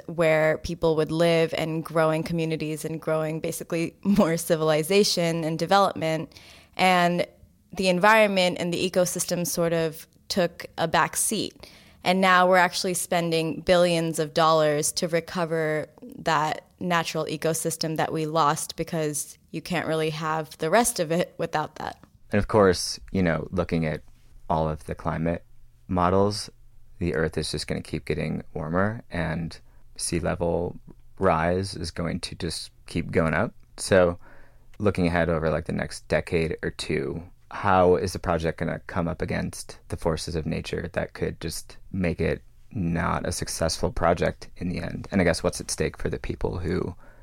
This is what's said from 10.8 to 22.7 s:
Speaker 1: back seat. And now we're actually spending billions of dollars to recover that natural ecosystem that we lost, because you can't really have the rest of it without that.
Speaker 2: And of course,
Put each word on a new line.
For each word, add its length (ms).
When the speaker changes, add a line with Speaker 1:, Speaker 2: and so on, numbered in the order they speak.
Speaker 1:
back 280
seat. 520
And 160
now 280
we're 100
actually 380
spending 640
billions 560
of 160
dollars 600
to 140
recover 800
that 460
natural 460
ecosystem 720
that 140
we 140
lost, 500
because 600
you 100
can't 260
really 240
have 460
the 140
rest 280
of 120
it 260
without 380
that. 280
Speaker 2:
And 80
of 80
course, 520